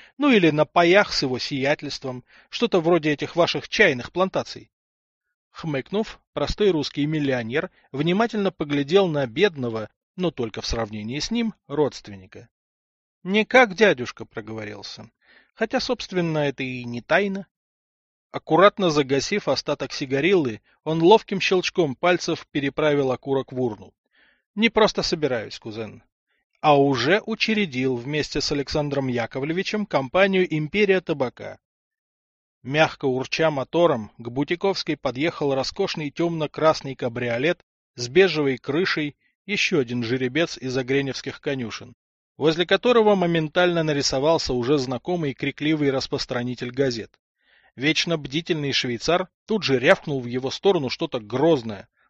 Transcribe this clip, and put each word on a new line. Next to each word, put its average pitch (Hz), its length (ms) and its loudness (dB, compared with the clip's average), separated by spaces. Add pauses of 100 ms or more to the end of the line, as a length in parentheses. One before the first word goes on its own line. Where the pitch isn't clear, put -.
(200)
Ну 285 100 2
или 185 220 6
на 151 140 2
паях 175 460 4
с - 120 -4
его 127 160 -2
сиятельством, 135 840 -6 (260)
что-то 208 320 0
вроде 156 300 2
этих 147 240 -4
ваших 165 320 0
чайных 143 440 2
плантаций?" 170 580 -4 (800)
Хмыкнув, 160 720 -4 (120)
простой 151 360 0
русский 147 380 0
миллионер 139 640 -2 (200)
внимательно 190 600 0
поглядел 147 560 2
на 147 180 0
бедного, 120 640 -2 (260)
но 180 140 -2
только 113 320 -6
в - 60 -10
сравнении 110 500 -6
с - 140 -6
ним, 226 240 -2 (120)
родственника. 104 800 -4 (760)
"Никак 214 500 4
дядюшка 156 500 0
проговорился. 107 880 -14 (460)
Хотя, 226 240 -2
собственно, 180 580 -2
это 143 240 -2
и 127 220 -6
не 120 180 -8
тайна". 190 460 0 (840)
Аккуратно 175 600 4
загасив 143 560 0
остаток 143 440 -4
сигариллы, 139 680 0 (220)
он 160 180 -2
ловким 196 400 6
щелчком 170 540 0
пальцев 175 560 0
переправил 143 600 0
окурок 135 400 -4
в 127 80 -8
урну. 104 320 -4 (600)
"Не 220 160 2
просто 214 320 2
собираюсь, 135 560 -4
кузен". 107 460 -12 (580)
а 151 160 6
уже 139 480 4
учредил 180 720 -2
вместе 143 440 -4
с - 120 -2
Александром 143 560 -2
Яковлевичем 160 800 -4
компанию 180 580 2 (100)
"Империя 190 460 2
табака". 123 560 -6 (1040)
Мягко 147 440 0
урча 131 440 0
мотором, 143 720 0
к 120 100 -10
Бутиковской 165 680 -2
подъехал 139 600 -2
роскошный 147 560 -4
темно-красный 156 840 0
кабриолет 123 680 -2 (300)
с 120 140 -10
бежевой 151 500 2
крышей, 151 560 -2 (320)
еще 196 320 0
один 120 240 -2
жеребец 127 540 -2
из 127 200 -4
огреневских 135 640 -4
конюшен, 127 540 -8 (420)
возле 160 300 2
которого 214 480 4
моментально 170 680 2
нарисовался 147 720 0
уже 123 240 0
знакомый 135 560 -4
крикливый 147 560 -2
распространитель 123 840 -4
газет. 123 460 -4 (600)
Вечно 160 380 0
бдительный 143 560 -4
швейцар 160 560 -2 (160)
тут 208 180 -2
же 127 160 2
рявкнул 147 400 2
в 120 60 -8
его 127 260 -6
сторону 175 380 2
что-то - 320 -6
грозное. 113 640 0 (220)